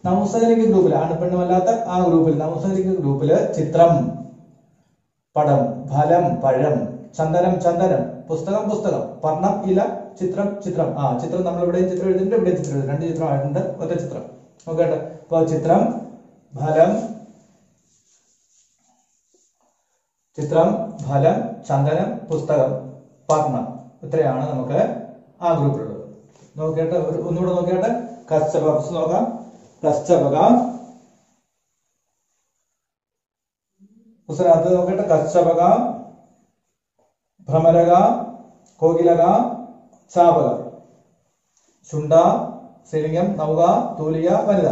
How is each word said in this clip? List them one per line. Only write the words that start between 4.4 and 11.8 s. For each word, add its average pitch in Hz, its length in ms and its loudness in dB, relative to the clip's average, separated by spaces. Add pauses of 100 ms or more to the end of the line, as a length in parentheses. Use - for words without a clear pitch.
പടം, 143 240 2 (300)
ഫലം 156 340 2 (200)
പഴം, 135 320 2 (420)
ചന്ദനം 175 360 0 (100)
ചന്ദനം, 175 380 2 (260)
പുസ്തകം 180 420 -4
പുസ്തകം, 196 320 -2 (220)
പർണം 180 300 0 (160)
ഇല, 185 100 4 (400)
ചിത്രം 202 280 -4 (160)
ചിത്രം. 160 240 -2 (120)
ആ 139 40 -2 (180)
ചിത്രം 175 240 -4
നമ്മൾ 170 200 -4
ഇവിടെയും 185 240 0